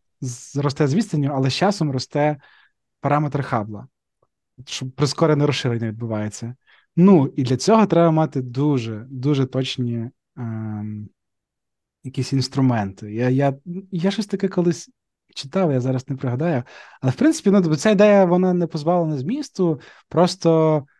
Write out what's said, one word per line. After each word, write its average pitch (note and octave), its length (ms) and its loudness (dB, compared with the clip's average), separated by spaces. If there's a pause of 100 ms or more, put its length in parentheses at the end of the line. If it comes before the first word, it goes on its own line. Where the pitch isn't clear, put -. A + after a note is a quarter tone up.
(200)
з-, B2+ 360 -10
росте C#3+ 300 0
з C3+ 80 0
відстанню, D3+ 400 -2
але C3 160 0
з - 40 -2
часом F3 360 0
росте D3 460 -2 (640)
параметр C#3+ 420 0
Хаббла, A2 440 -6 (800)
щоб - 240 -10
прискорене D3 560 2
розширення A#2+ 420 -2
відбувається. A2 680 -8 (420)
Ну, E3+ 400 6
і C#3 60 -2
для B2 140 0
цього G#3+ 300 4
треба E3+ 240 4
мати D#3 320 0
дуже, B2 680 -4
дуже C3+ 360 0
точні, B2 640 -4 (260)
ем, G#2+ 720 -8 (960)
якісь C3 280 -8
інструменти. A#2 800 -2
Я, A#2+ 160 -2
я, C3+ 260 0 (360)
я F#3 200 -2
щось G3+ 160 -6
таке F#3+ 220 -4
колись F3 420 -2 (460)
читав, E3 360 -2
я C3 80 0
зараз B2+ 280 -2
не C3+ 80 -6
пригадаю. C3 460 -2 (380)
Але, C3 120 0
в - 20 0
принципі, D4+ 360 2
ну, F3+ 260 4
ця G#3+ 140 2
ідея, G3+ 340 6
вона F3+ 300 2
не F3 120 0
позбавлена D#3+ 520 -2
змісту, F3+ 640 -4 (280)
просто, D#3+ 760 2 (160)